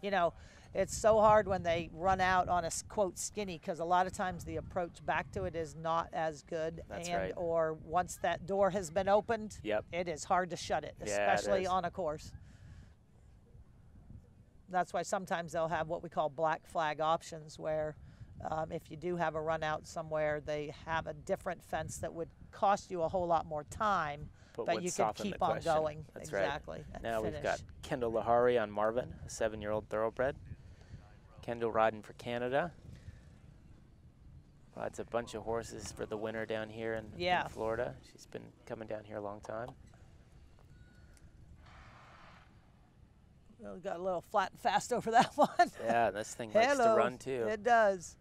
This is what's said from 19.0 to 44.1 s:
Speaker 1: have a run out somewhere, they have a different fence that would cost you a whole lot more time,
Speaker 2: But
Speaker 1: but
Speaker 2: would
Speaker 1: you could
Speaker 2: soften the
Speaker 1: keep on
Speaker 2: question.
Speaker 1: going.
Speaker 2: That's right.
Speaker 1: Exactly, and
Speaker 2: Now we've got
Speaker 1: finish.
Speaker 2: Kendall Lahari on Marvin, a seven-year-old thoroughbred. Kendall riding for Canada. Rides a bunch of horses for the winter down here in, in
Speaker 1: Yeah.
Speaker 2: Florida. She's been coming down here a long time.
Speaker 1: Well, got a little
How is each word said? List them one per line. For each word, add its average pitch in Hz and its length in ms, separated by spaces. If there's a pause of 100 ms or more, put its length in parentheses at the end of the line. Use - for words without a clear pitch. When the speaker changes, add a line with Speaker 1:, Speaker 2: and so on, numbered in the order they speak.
Speaker 1:
have 160 200
a 156 60
run 160 200
out 156 240
somewhere, 156 560
they 151 280 (160)
have 160 200
a 160 80
different 175 500
fence 160 360
that 160 160
would 165 160 (200)
cost - 380
you 180 140
a 160 40
whole 180 200
lot 165 180
more 151 200
time, 160 680 (240)
Speaker 2:
But 113 100
Speaker 1:
but 170 100
Speaker 2:
would 180 80
Speaker 1:
you 180 60
could 170 60
Speaker 2:
soften 113 340
the 180 40
Speaker 1:
keep - 100
on 175 80
Speaker 2:
question. 160 200
Speaker 1:
going. 156 340 (100)
Speaker 2:
That's 160 180
right. 98 120
Speaker 1:
Exactly, 143 480
and - 100
Speaker 2:
Now 113 180
we've 156 120
got 143 260
Speaker 1:
finish. - 40 (200)
Speaker 2:
Kendall 120 280
Lahari 120 480
on 104 120
Marvin, 104 420 (100)
a - 60
seven-year-old 107 600
thoroughbred. 113 460 (1080)
Kendall 117 280
riding 110 300
for 98 120
Canada. 123 600 (2000)
Rides 110 240
a 104 60
bunch 117 300
of 104 80
horses 113 480
for 117 160
the 110 100
winter 110 300
down 110 220
here 113 260
in, 110 180
in 165 60
Speaker 1:
Yeah. 175 280
Speaker 2:
Florida. 117 480 (160)
She's - 140
been 117 260 (140)
coming 113 220
down 107 160
here 107 140
a 104 40
long 104 200
time. 117 340 (3750)
Speaker 1:
Well, 202 180
got 180 220
a 180 40
little 185 180